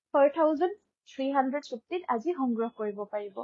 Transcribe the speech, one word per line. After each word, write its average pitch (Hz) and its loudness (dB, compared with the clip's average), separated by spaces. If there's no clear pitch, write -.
ফ'ৰ 285 6
থাউজেণ্ড 311 2
থ্ৰী 269 -4
হাণ্ড্ৰেড 277 0
ফিফটিত 349 -8
আজি 240 0
সংগ্ৰহ 233 -2
কৰিব 208 -6
পাৰিব। 208 -8